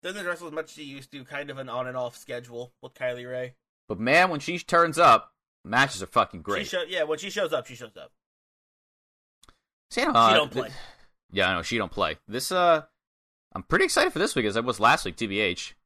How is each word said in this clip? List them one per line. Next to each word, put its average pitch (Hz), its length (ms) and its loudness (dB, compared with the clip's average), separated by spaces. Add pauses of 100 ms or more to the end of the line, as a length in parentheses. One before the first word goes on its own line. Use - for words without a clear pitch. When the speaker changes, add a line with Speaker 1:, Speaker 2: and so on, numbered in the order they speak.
Speaker 1:
Doesn't 190 220 -8
wrestle 170 220 -6
as 151 60 -12
much 156 120 -4
as - 60 -20
she 151 120 -16
used 139 280 -16
to. 139 140 -16
Kind 143 240 -10
of 135 80 -10
an 135 100 -10
on 127 200 -4
and 127 100 -8
off 123 180 -6
schedule 123 680 -12
with 131 120 -18
Kylie 123 360 -6
Rae. 127 260 -8 (340)
Speaker 2:
But 98 100 -6
man, 156 300 4
when 151 100 -4
she 170 200 -6
turns 170 380 2
up, 135 360 6 (320)
matches 127 360 0
are 92 60 -8
fucking 95 340 0
great. 98 260 -2
Speaker 1:
She - 20 -12
show-, 180 180 -4
yeah, 180 160 -2
when 151 160 -2
she 190 100 -8
shows 185 220 -4
up, 156 160 -2
she 127 80 -16
shows 113 220 -18
up. 71 140 -20 (1800)
Speaker 2:
See, 247 100 -2
I 269 40 0
don't, 202 80 0
Speaker 1:
She 120 60 6
Speaker 2:
uh, 113 160 8
Speaker 1:
don't 151 160 2
Speaker 2:
th- 123 140 -4
Speaker 1:
play. - 80 -14 (580)
Speaker 2:
Yeah, 92 180 2
I 95 60 0
know 85 60 -2
she 117 160 -4
don't 98 140 -4
play. 80 260 -2 (100)
This, 120 240 -6
uh, 170 320 4 (720)
I'm 92 100 -8
pretty 214 220 2
excited 330 280 2
for 151 60 -4
this 196 160 0
week 117 100 0
as 104 120 0
I 117 40 0
was 120 180 -4
last 120 260 4
week, 87 100 -6
T 113 120 -4
B 98 120 -2
H. 92 360 -2 (100)